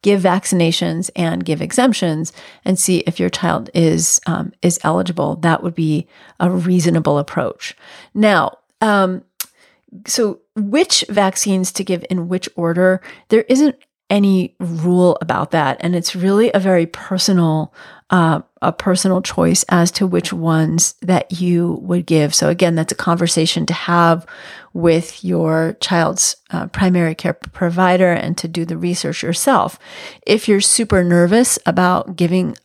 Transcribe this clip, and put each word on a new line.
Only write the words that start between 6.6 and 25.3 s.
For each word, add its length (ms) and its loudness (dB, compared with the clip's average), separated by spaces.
approach. 580 -6
Now, 440 2
um, 440 0
so 320 -2
which 540 0
vaccines 640 0
to 100 -6
give 260 -4
in 200 -2
which 260 -4
order, 460 2
there 160 4
isn't 320 2
any 500 2
rule 600 2
about 300 -2
that. 280 0
And 160 -2
it's 220 -4
really 360 2
a 60 0
very 260 2
personal, 880 0
uh, 320 2
a 120 0
personal 480 0
choice 480 0
as 220 2
to 140 -2
which 280 -2
ones 680 0
that 400 -2
you 400 0
would 240 -2
give. 300 2
So 140 2
again, 260 2
that's 160 -2
a 40 -6
conversation 720 0
to 60 -4
have 520 2
with 500 0
your 560 0